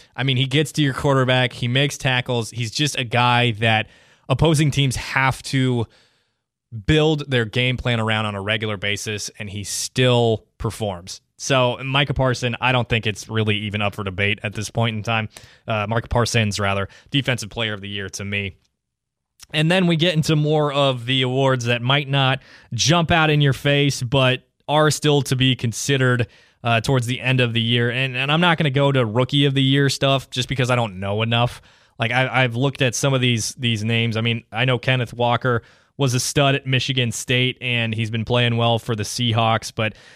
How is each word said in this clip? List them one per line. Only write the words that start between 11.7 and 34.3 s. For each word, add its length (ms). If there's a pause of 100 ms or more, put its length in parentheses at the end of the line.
Micah 320
Parson, 440
I 120
don't 180
think 160
it's 240
really 280
even 240
up 140
for 80
debate 400
at 100
this 180
point 260
in 60
time. 260 (380)
Uh, 200
Micah 220
Parsons, 500
rather, 300 (220)
Defensive 400
Player 220
of 80
the 80
Year 200
to 160
me. 320 (960)
And 180
then 140
we 120
get 180
into 200
more 380
of 320
the 160
awards 440
that 180
might 260
not 320 (320)
jump 380
out 180
in 100
your 140
face, 480
but 420 (240)
are 240
still 300
to 160
be 180
considered, 720 (380)
uh, 160
towards 260
the 140
end 180
of 140
the 80
year. 280
And, 280
and 120
I'm 120
not 160
gonna 120
go 220
to 140
Rookie 400
of 80
the 100
Year 240
stuff 420
just 200
because 200
I 60
don't 240
know 220
enough. 400 (360)
Like, 140
I, 320
I've 140
looked 240
at 120
some 200
of 80
these, 340
these 300
names. 320
I 40
mean, 300